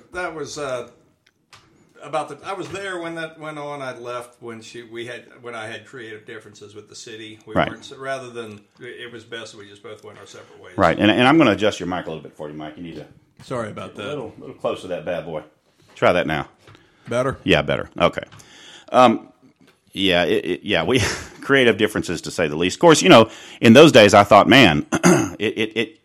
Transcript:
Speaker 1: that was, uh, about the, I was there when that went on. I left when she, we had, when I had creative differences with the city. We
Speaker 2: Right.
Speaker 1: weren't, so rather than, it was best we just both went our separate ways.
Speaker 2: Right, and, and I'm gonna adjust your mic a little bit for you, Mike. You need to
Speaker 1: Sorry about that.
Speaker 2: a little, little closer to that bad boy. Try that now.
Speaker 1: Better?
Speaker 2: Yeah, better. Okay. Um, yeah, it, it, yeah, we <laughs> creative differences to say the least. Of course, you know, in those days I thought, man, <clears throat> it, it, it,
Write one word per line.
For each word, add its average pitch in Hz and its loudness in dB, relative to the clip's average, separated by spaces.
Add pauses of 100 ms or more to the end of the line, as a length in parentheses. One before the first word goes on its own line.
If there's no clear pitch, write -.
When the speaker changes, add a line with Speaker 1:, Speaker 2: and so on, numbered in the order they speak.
(140)
Speaker 1:
that 175 -10
was, 147 -12
uh, 127 -8 (1120)
about 147 -8
the, 143 -16
I 180 -10
was 170 -10
there 185 -10
when 165 -10
that 160 -12
went 156 -14
on. 147 -12
I 127 -12
left 120 -14
when 113 -16
she, 120 -18
we 117 -14
had, 120 -16 (180)
when 120 -16
I 110 -12
had 104 -16
creative 113 -18
differences 104 -20
with 104 -20
the - -20
city. 110 -18
We 107 -14
Speaker 2:
Right. 92 0
Speaker 1:
weren't, - -18
so 135 -20
rather 135 -10
than, 113 -16 (180)
it 120 -18
was 113 -20
best 117 -16
we 101 -20
just 101 -20
both 107 -20
went 104 -20
our 101 -20
separate - -20
ways. - -20
Speaker 2:
Right, 85 -2
and, 104 2
and 123 2
I'm 147 4
gonna 131 4
adjust 98 -2
your 87 -8
mic 87 -8
a 87 -12
little 78 -12
bit 78 -20
for 78 -16
you, 76 -18
Mike. 76 -16
You 87 -20
need 82 -16
to 73 -18 (360)
Speaker 1:
Sorry 117 -10
about 95 -16
that. 104 -12
Speaker 2:
a 101 -10
little, 123 -12
little - -18
closer - -8
to 95 -14
that 82 -10
bad 85 -6
boy. 78 -12 (500)
Try 110 0
that 85 -2
now. 73 -6 (600)
Speaker 1:
Better? 123 -6
Speaker 2:
Yeah, 78 2
better. 69 -6 (100)
Okay. - 0 (680)
Um, 120 4 (600)
yeah, 90 2
it, 87 0
it, 87 -6
yeah, 87 -2
we 123 2
<laughs> - -6
creative 123 2
differences 98 -4
to 76 -12
say 82 -2
the 73 -6
least. 87 -2
Of - -20
course, 165 6
you 180 2
know, 120 8 (320)
in 117 8
those 147 10
days 107 8
I 101 8
thought, 101 6
man, 90 4
<clears throat> - -6
it, - 0
it, 107 -6
it, - -6